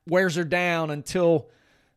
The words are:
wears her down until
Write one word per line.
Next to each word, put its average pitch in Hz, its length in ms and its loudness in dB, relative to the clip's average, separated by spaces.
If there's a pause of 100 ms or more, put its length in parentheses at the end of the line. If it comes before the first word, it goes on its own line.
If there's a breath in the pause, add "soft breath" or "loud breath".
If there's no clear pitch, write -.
wears 180 280 2
her 175 80 -2
down 170 460 -2
until 160 580 0 (500 soft breath)